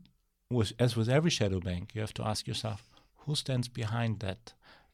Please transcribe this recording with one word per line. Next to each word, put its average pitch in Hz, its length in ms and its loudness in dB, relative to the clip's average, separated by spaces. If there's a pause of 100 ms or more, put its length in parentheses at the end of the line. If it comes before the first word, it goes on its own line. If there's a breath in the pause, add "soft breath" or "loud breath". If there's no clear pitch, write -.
(500)
with, 113 300 2
as 120 160 4
with 113 140 2
every 156 220 4
shadow 95 280 2
bank, 90 340 -4
you 107 80 -4
have 110 120 -4
to 117 120 -4
ask 107 220 -2
yourself, 110 360 -4 (420 soft breath)
who 147 100 0
stands 127 320 -2
behind 117 520 -2
that 98 340 -8 (400 soft breath)